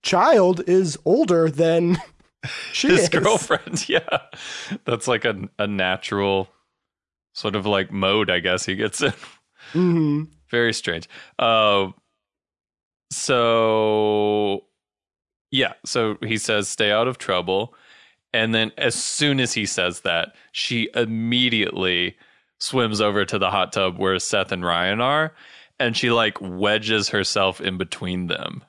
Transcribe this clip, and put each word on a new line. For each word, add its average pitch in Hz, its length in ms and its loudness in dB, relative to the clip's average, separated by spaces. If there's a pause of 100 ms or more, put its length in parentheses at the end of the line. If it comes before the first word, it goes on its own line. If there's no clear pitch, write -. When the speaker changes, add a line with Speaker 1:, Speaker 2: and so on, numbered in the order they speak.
Speaker 1:
child 190 640 4
is 180 380 2
older 170 460 4
than 165 460 2 (360)
<laughs> - 400 -12
she - 160 0
Speaker 2:
His 302 120 6
Speaker 1:
is. 170 80 2
Speaker 2:
girlfriend, - 800 0
<laughs> - 0 -
yeah. - 280 0 (680)
That's 117 220 -4
like 117 160 0
a, 98 240 -2 (120)
a 104 80 0
natural 98 840 -2 (840)
sort 104 220 -6
of, 98 120 -4
like, 98 240 0
mode, 98 400 0
I 90 80 2
guess, 90 260 -2
he 95 100 -4
gets 107 280 -4
in. 135 80 2 (640)
Speaker 1:
Mm-hmm. 160 500 0 (260)
Speaker 2:
Very 117 240 2
strange. 82 340 -6 (300)
Uh, 104 540 4 (1400)
so, 107 1300 2 (840)
yeah, 131 220 0 (120)
so 110 380 -2
he 110 140 -2
says, 104 300 -2
"Stay 104 240 0
out 113 160 2
of 127 100 -4
trouble." 92 560 -2 (600)
And 113 200 0
then 113 240 0
as 120 180 0
soon 143 440 0
as 123 140 -2
he 107 120 -2
says 90 360 -2
that, 85 340 -2 (160)
she 113 440 -4
immediately 113 1200 0 (420)
swims 110 400 -2
over 104 260 2
to 110 140 -4
the 95 120 2
hot 95 220 0
tub 92 240 0
where 95 220 0
Seth 98 320 -2
and 90 140 -4
Ryan 90 360 0
are, 151 320 0 (460)
and 117 160 0
she, 123 160 0
like, 113 300 2
wedges 104 680 0
herself 95 520 0
in 92 160 -4
between 90 500 -6
them. - 420 -8